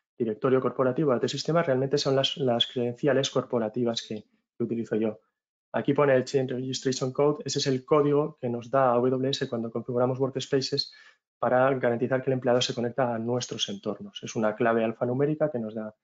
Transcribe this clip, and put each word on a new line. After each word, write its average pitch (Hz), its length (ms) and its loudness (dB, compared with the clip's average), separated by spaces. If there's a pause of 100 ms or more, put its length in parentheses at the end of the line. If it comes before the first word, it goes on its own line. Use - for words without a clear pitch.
(180)
directorio 127 440 2
corporativo 127 580 0
de 127 80 0
sistemas, 156 380 -2
realmente 135 320 0
son 139 180 0
las, 135 220 0
las 123 280 0
credenciales 131 640 0
corporativas 117 760 -2
que, 107 160 -8 (340)
que 120 60 -4
utilizo 113 320 -4
yo. 107 240 -2 (540)
Aquí 120 200 0
pone 139 200 4
el 127 120 4
Change 131 260 -2
Registration 131 640 -4
Code. 147 320 2
Ese 135 140 -4
es 143 80 -2
el 131 180 0
código 147 560 2
que 127 80 -2
nos 120 200 -6
da 135 220 4
A 120 60 4
W 131 320 2
S 139 180 -2
cuando 113 240 -6
configuramos 123 480 -2
Workspaces 139 720 -2 (460)
para 127 360 4
garantizar 127 460 0
que - 80 -2
el 131 40 2
empleado 123 260 2
se 120 160 0
conecta 120 400 -2
a - 20 -4
nuestros 117 520 -4
entornos. 101 520 -8
Es - 140 -12
una 107 180 0
clave 117 300 2
alfanumérica 135 680 0
que 123 100 -6
nos 110 140 -6
da 110 140 -8 (160)